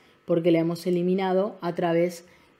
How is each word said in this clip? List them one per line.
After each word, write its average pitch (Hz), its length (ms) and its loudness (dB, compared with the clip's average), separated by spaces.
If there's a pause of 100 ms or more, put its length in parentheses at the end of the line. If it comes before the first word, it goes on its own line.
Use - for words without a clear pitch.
(240)
porque 170 260 2
la 165 80 6
hemos 165 300 -2
eliminado 185 720 0
a 170 160 -6
través 175 480 0 (360)